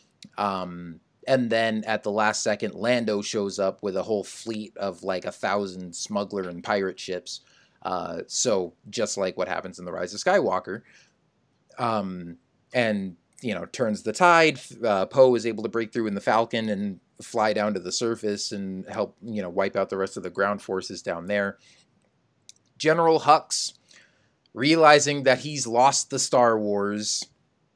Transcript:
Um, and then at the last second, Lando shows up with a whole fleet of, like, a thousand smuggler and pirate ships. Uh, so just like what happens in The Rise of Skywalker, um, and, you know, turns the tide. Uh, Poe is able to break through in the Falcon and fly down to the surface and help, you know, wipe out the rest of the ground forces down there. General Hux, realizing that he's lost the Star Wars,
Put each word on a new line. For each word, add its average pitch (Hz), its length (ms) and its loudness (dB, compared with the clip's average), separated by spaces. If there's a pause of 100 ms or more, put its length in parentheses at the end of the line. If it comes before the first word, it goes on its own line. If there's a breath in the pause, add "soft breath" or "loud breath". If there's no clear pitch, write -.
(380 soft breath)
Um, 90 640 -6 (260)
and 127 220 2
then 113 340 0
at 107 200 -2
the 107 80 -4
last 107 320 0
second, 104 320 -2
Lando 110 460 0
shows 101 380 -4
up 98 240 -2
with 95 140 -4
a 92 60 -2
whole 107 200 -2
fleet 110 540 -10
of, 92 260 -6
like, 92 220 -4
a 90 80 -8
thousand 92 600 -4
smuggler 101 540 -6
and 87 160 -12
pirate 98 340 -2
ships. - 440 -10 (400 soft breath)
Uh, 87 460 -6
so 92 460 -2 (160)
just 104 280 -4
like 95 180 -2
what 92 140 -2
happens 90 300 -6
in 90 40 -14
The 87 80 -10
Rise 90 220 -6
of 104 80 -10
Skywalker, 107 600 0 (960 soft breath)
um, 95 600 -4 (360)
and, 104 440 0 (240)
you 113 120 -4
know, 85 120 -6
turns 107 380 -4
the 110 100 -4
tide. 165 480 6 (200)
Uh, 101 260 2
Poe 131 280 8
is 110 100 0
able 110 180 -4
to 113 60 -2
break 113 220 -4
through 113 160 -2
in 101 60 -4
the 98 80 -4
Falcon 113 480 0
and 98 320 -6 (200)
fly 110 300 0
down 104 220 0
to 95 60 -4
the 87 120 -10
surface 110 600 -4
and 95 360 -8
help, 104 340 -6
you 107 200 -8
know, 92 80 -6
wipe 98 260 -2
out 98 140 0
the 98 80 -6
rest 95 180 -4
of 90 80 -10
the 92 60 -8
ground 98 320 -2
forces 95 400 -8
down 85 240 -6
there. 101 320 -2 (1200 soft breath)
General 160 440 4
Hux, - 520 4 (800 soft breath)
realizing 147 680 6
that 127 160 6
he's 139 280 -8
lost 123 420 4
the 135 100 -4
Star 120 400 4
Wars, 104 680 -2 (480)